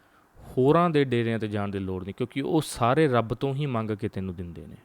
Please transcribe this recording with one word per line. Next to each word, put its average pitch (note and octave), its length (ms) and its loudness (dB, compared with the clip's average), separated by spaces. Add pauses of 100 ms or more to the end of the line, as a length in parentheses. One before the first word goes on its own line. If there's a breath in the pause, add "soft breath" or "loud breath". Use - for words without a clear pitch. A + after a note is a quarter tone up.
(380 soft breath)
ਹੋਰਾਂ D#3+ 520 4
ਦੇ D3 140 4
ਡੇਰਿਆਂ A#2 340 0
'ਤੇ G#2+ 100 -4
ਜਾਣ G2+ 200 -2
ਦੀ G2 100 -4
ਲੋੜ F#2 260 -4
ਨਹੀਂ, F#2+ 100 -8
ਕਿਉਂਕਿ C3 260 -4
ਉਹ D3 200 2
ਸਾਰੇ C#3 480 2
ਰੱਬ A#2+ 260 0
ਤੋਂ C#3 200 -4
ਹੀ D3 120 -4
ਮੰਗ A2 240 -2
ਕੇ G#2+ 180 -4
ਤੈਨੂੰ F#2+ 260 -6
ਦਿੰਦੇ E2+ 320 -12
ਨੇ। D#2 180 -16